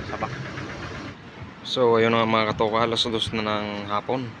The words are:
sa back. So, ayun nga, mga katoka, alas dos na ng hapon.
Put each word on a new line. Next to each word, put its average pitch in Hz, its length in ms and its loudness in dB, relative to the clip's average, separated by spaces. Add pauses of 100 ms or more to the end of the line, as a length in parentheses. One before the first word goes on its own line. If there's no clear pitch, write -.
sa 107 80 -6
back. 110 160 -6 (1400)
So, 117 320 6
ayun 113 160 6
nga, 113 80 4
mga 110 320 2
katoka, 113 320 2
alas 113 160 0
dos 110 320 -2
na 110 80 -2
ng 104 480 -2
hapon. 117 400 -2 (100)